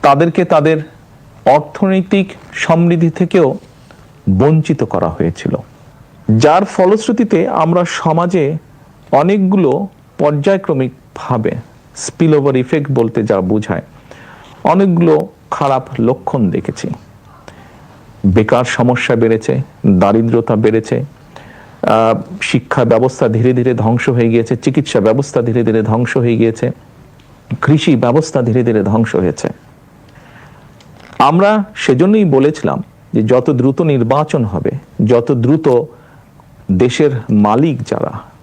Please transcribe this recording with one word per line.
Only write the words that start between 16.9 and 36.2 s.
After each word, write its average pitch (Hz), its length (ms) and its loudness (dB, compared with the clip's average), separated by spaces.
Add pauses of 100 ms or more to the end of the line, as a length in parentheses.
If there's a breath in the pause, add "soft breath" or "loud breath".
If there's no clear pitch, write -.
বেকার 110 380 2
সমস্যা 123 520 -2
বেড়েছে, 113 440 0 (260)
দারিদ্রতা 113 680 2
বেড়েছে, 110 480 -2 (760 loud breath)
আহ, 113 380 2 (220)
শিক্ষা - 420 -2
ব্যবস্থা 117 440 0
ধীরে 113 240 0
ধীরে 123 220 0
ধ্বংস 117 340 0
হয়ে 120 200 2
গিয়েছে, 117 280 0
চিকিৎসা - 440 -2
ব্যবস্থা 120 420 0
ধীরে 120 200 -2
ধীরে 110 200 0
ধ্বংস 110 340 -2
হয়ে 120 200 0
গিয়েছে, 113 340 -2 (920)
কৃষি 151 340 2
ব্যবস্থা 127 460 0
ধীরে 120 200 0
ধীরে 110 200 0
ধ্বংস 110 320 0
হয়েছে। 87 340 -2 (1700 loud breath)
আমরা 196 460 2 (100)
সেজন্যই 190 500 2
বলেছিলাম 139 580 0 (300)
যে 113 100 0
যত 127 280 2
দ্রুত 131 300 0
নির্বাচন 143 640 0
হবে, 101 260 -4 (340)
যত 120 280 2
দ্রুত 139 360 0 (1040 loud breath)